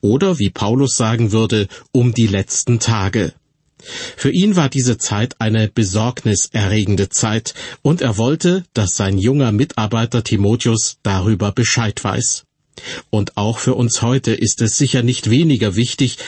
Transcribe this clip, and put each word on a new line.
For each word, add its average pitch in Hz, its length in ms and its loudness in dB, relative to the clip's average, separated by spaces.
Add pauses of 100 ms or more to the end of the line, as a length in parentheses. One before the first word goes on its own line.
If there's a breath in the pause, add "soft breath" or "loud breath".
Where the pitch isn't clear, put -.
oder, 151 360 2
wie 101 120 0
Paulus 127 480 0
sagen 113 340 2
würde, 110 360 2 (240 loud breath)
um 123 200 2
die 113 140 2
letzten 101 520 0
Tage. 104 540 0 (840 loud breath)
Für 139 120 0
ihn 196 240 2
war 156 140 4
diese 123 300 0
Zeit - 420 -4
eine 110 280 2
besorgniserregende 104 1400 0
Zeit 110 460 -2 (260 loud breath)
und 160 220 0
er 110 160 0
wollte, 170 460 0 (100)
dass 101 220 0
sein 98 200 0
junger 123 340 2
Mitarbeiter 110 720 0
Timotheus 110 800 0
darüber 98 500 0
Bescheid 113 520 -2
weiß. - 400 -4 (680 loud breath)
Und 104 260 -2
auch 107 220 -2
für 127 160 0
uns 117 260 0
heute 123 320 0
ist 113 300 -2
es 110 160 0
sicher - 240 0
nicht 120 260 -2
weniger 113 480 2
wichtig, 120 400 0 (120 loud breath)